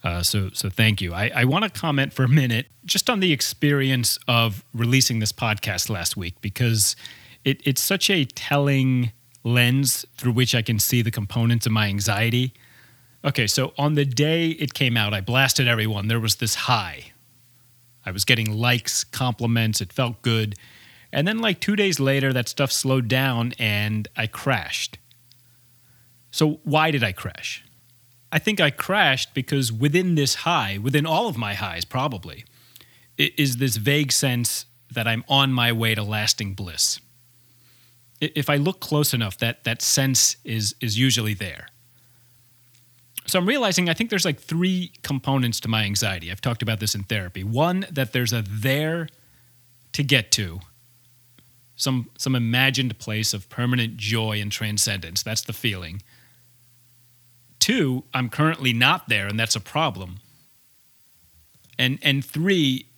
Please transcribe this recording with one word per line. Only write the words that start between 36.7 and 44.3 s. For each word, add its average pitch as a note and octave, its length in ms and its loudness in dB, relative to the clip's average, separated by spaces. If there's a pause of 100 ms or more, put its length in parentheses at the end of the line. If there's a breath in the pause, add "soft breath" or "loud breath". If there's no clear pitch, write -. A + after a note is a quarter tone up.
I-, D3 140 -2
if D3 140 -2
I D3 80 4
look D#3 240 0
close D3 320 2
enough, A2+ 240 -2
that, A#2 260 -2
that A#2 180 -4
sense - 600 2
is, A2 380 -4
is G#2+ 180 -2
usually A#2 340 2
there. F#2 340 -8 (1600 soft breath)
So F#3+ 120 2
I'm F3+ 80 2
realizing G3 400 2
I E3 60 2
think A#3 160 -2
there's, G3 160 0
like, D3+ 160 0